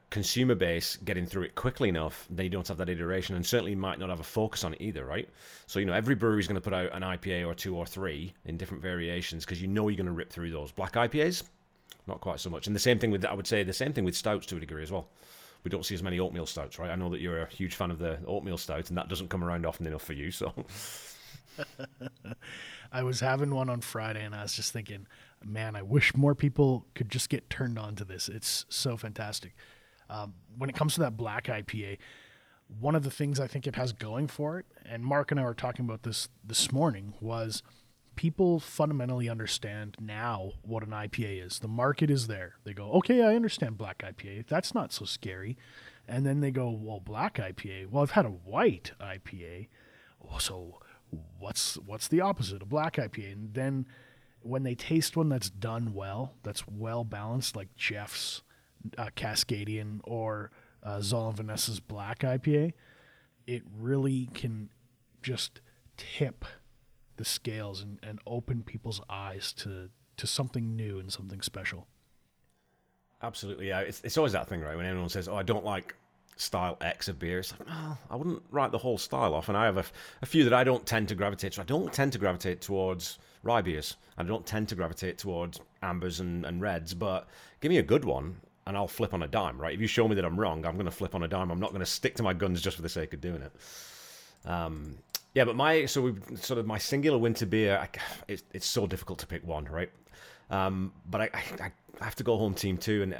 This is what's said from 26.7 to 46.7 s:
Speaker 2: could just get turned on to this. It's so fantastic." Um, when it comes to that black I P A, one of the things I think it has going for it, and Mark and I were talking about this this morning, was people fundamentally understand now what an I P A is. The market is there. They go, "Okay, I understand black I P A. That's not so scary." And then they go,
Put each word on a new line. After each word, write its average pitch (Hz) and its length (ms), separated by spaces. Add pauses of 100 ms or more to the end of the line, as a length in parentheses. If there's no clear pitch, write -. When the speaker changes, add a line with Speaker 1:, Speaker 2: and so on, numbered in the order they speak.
Speaker 2:
could 110 160
just - 180
get - 220
turned 120 280
on 107 180
to 101 80
this. 95 240
It's - 400
so 120 280
fantastic." 107 580 (540)
Um, 104 260 (220)
when 135 140
it - 60
comes 151 180
to 165 60
that 123 160
black 113 320
I 107 140
P 107 220
A, 101 140 (840)
one 143 140
of 156 80
the 139 80
things 143 280
I 135 80
think 135 200
it 135 100
has 127 160
going 113 340
for 151 320
it, - 80 (180)
and 117 200
Mark 139 260
and 143 80
I 135 60
were 120 100
talking 123 300
about 113 180
this - 260 (140)
this - 300
morning, 113 480
was 110 420 (540)
people 170 420
fundamentally 127 720
understand 107 720
now 107 520 (100)
what 110 200
an 107 100
I 107 160
P 113 180
A 95 180
is. 90 140
The 110 100
market 127 420
is 131 160
there. 95 280 (100)
They 104 80
go, 101 200
"Okay, 240 300
I 220 140
understand 170 400
black 95 280
I - 80
P - 160 (100)
A. 120 60
That's - 300
not 208 180
so - 120
scary." 98 540 (500)
And 131 160
then 139 160
they 139 100
go, 127 200